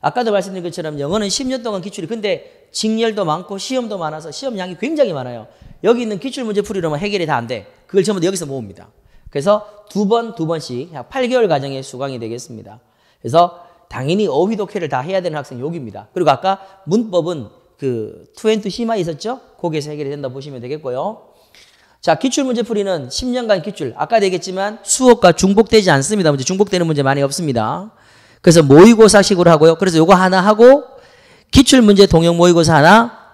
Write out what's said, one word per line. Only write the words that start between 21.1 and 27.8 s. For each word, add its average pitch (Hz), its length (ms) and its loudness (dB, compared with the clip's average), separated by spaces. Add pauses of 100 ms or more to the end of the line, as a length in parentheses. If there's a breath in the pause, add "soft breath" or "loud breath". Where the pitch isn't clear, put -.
자, 165 160 0
기출 262 280 -4
문제 240 180 -4
풀이는 196 480 -4
십 - 160 -8
년간 233 360 -2
기출, 160 340 -10
아까 208 260 0
얘기했지만 190 600 -4
수업과 233 500 4
중복되지 196 580 2
않습니다. 156 400 2
문제 135 140 -2
중복되는 185 420 0
문제 147 160 -2
많이 139 200 0
없습니다. 139 680 -4 (500 soft breath)